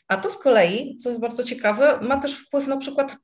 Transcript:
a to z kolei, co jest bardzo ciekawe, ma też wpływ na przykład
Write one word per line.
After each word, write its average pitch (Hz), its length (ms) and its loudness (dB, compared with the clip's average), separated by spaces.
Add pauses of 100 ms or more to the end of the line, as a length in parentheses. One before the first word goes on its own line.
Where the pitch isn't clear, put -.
a 196 100 0
to 381 120 -4
z - 80 -8
kolei, 220 600 2
co 247 120 -8
jest 233 120 -6
bardzo 233 220 -4
ciekawe, 240 580 2
ma 262 160 0
też 277 180 -4
wpływ 277 320 -4
na 277 100 -2
przykład 277 460 -4